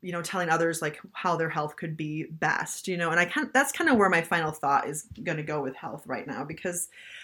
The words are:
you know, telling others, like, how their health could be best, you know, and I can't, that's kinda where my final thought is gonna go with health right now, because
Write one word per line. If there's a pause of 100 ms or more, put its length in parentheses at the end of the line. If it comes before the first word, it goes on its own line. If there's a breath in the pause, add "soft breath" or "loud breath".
you
know,
telling
others,
like, (120)
how
their
health
could
be
best,
you
know,
and
I
can't,
that's
kinda
where
my
final
thought
is (160)
gonna
go
with
health
right
now,
because (360 loud breath)